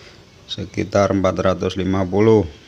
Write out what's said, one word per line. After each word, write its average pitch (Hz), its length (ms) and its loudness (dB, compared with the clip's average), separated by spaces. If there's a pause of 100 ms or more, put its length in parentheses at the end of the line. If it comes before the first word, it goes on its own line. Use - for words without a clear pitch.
(500)
sekitar 101 640 -2
empat 92 240 0
ratus 92 400 -2
lima 95 240 -2
puluh. 101 480 2 (180)